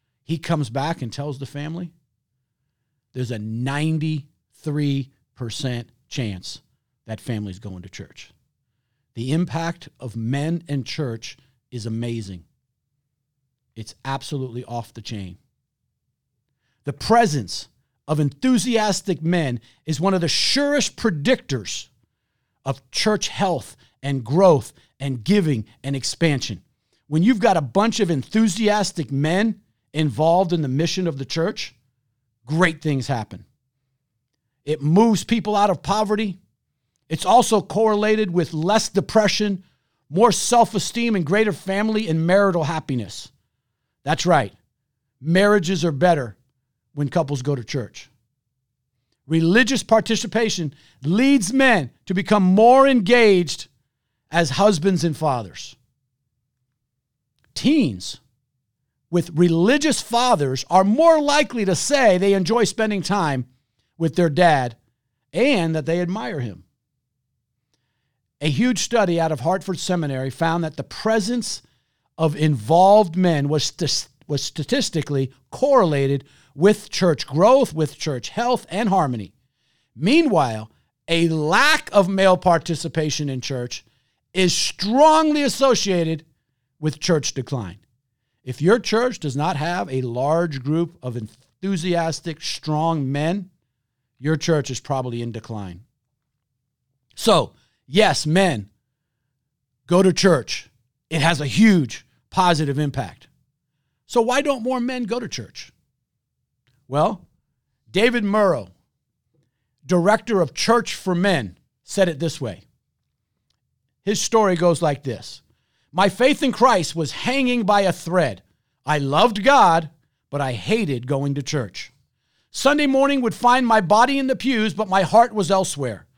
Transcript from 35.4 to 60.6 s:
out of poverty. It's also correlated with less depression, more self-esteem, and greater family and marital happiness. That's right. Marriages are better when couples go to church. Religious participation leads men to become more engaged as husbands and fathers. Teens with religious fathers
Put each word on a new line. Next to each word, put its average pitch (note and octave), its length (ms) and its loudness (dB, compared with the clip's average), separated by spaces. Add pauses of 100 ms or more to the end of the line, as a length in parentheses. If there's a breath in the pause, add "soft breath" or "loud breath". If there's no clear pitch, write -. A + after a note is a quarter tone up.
out G3+ 160 2
of E3 100 -4
poverty. G#3 580 -2 (720)
It's D#3+ 160 -6
also A3 360 4
correlated G#3+ 720 0
with E3 220 -2
less F#3 360 0
depression, G3+ 760 0 (440 soft breath)
more G3 240 4
self-esteem, A#3 840 0
and F3 100 -2
greater G#3 260 0
family G3+ 560 -4
and D#3+ 200 -2
marital F#3 360 2
happiness. C3+ 680 -6 (720)
That's D3+ 240 -2
right. C#3 260 2 (640)
Marriages F#3 640 2
are E3+ 80 0
better C#3 460 0 (560)
when C#3+ 160 -4
couples C#3+ 320 -2
go C#3+ 140 -2
to A#2+ 80 -6
church. - 440 -10 (1200)
Religious F#3+ 560 2
participation A3 920 0 (280 soft breath)
leads A3 480 2
men B3 380 2 (160)
to F#3+ 80 -4
become G3+ 300 2
more A#3 440 6
engaged G#3+ 800 2 (640)
as D#3+ 220 0
husbands F#3 520 2
and D#3+ 140 -2
fathers. A#2+ 580 -6 (1800)
Teens G#3 640 0 (920)
with E3+ 240 -2
religious F3+ 720 2
fathers G3+ 640 0